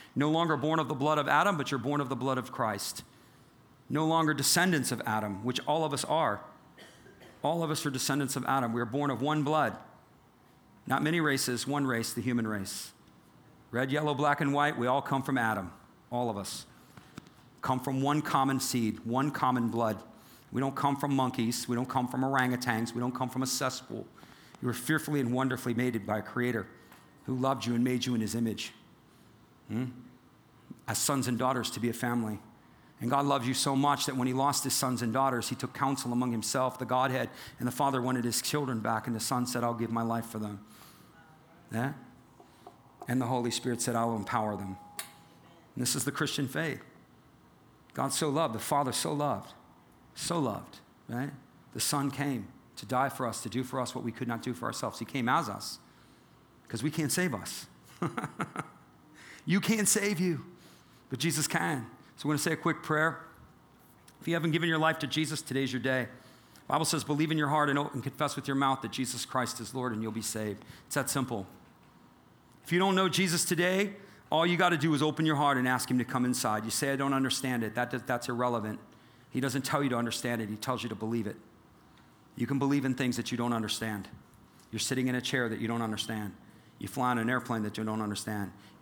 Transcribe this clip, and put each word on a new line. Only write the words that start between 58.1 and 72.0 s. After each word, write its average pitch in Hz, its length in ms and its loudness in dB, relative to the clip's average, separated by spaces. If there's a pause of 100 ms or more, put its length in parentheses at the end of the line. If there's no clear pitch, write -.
You 175 140 4
can't 214 280 2
save 202 300 2
you, 170 260 0 (640)
but 120 120 -6
Jesus 151 260 0
can. 156 400 0 (300)
So - 120 -4
we're 151 40 2
gonna 147 60 2
say 165 140 0
a 156 40 0
quick 165 260 0
prayer. 156 380 0 (1000)
If - 60 -18
you 165 80 2
haven't 165 160 2
given 165 180 4
your 165 100 4
life 156 220 4
to 147 60 -2
Jesus, 147 340 0
today's 131 320 0
your 123 100 -2
day. 131 260 2 (580)
Bible 151 180 2
says, 147 200 0
"Believe 151 260 2
in 160 80 2
your 147 100 2
heart 147 220 4
and, 143 80 4
and 143 240 -2
confess 139 320 -2
with 139 140 -6
your 139 80 0
mouth 135 260 2
that 107 80 -6
Jesus 123 340 -4
Christ 123 360 -2
is 107 140 -10
Lord, 127 180 -2
and 107 100 -2
you'll 113 80 -4
be 107 120 -6
saved." 107 420 -4 (220)
It's - 100 -6
that 139 120 0
simple. 123 380 -2 (1200)